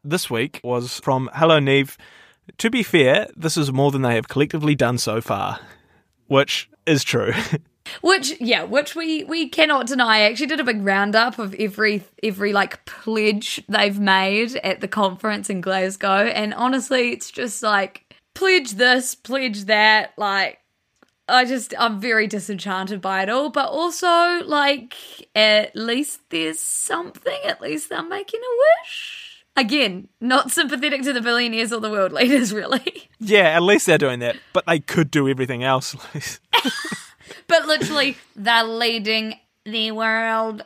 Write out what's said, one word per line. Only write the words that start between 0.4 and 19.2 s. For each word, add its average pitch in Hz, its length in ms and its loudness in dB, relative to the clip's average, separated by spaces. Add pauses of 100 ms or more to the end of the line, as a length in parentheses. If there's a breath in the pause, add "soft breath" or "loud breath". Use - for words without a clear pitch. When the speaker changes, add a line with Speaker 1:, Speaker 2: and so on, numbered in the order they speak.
Speaker 1:
was 123 360 -4
from 131 340 -2
Hello 160 260 6
Neve. 139 360 2 (640 soft breath)
"To 226 120 2
be 240 120 0
fair, 160 540 4
this 160 200 -4
is 147 160 0
more 139 180 4
than 135 120 -2
they 120 140 2
have 110 120 -2
collectively 147 460 0
done 123 240 0
so 110 220 -2
far," 98 400 -6 (680 loud breath)
which - 420 0 (180)
is 147 180 2
true. 113 340 0
<laughs> 226 40 -4 (580 loud breath)
Speaker 2:
Which, 330 400 0
yeah, 226 220 0
which 247 340 -2
we, 320 280 -4
we 320 260 -4
cannot 302 360 2
deny. 233 340 2
I 214 100 6
actually 233 160 -4
did 294 120 -2
a 302 60 -2
big 226 180 -2
roundup 202 560 2
of 202 180 -6
every, 208 460 -2 (200)
every, 202 320 -2
like, 196 320 -2
pledge 214 840 -2
they've 202 320 0
made 202 560 2
at - 240 -4
the 202 80 -6
conference 202 600 -2
in 190 100 -4
Glasgow. 190 640 0
And 214 300 -2
honestly, 254 560 0
it's 240 200 -10
just - 320 -8
like, 202 540 -2 (160)
pledge 359 400 2
this, 247 420 2
pledge 233 520 -6